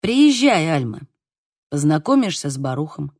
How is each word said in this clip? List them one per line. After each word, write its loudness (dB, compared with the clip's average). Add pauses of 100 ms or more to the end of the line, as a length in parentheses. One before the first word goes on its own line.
«Приезжай, 2
Альма, -4 (720)
познакомишься 0
с -6
Барухом» -8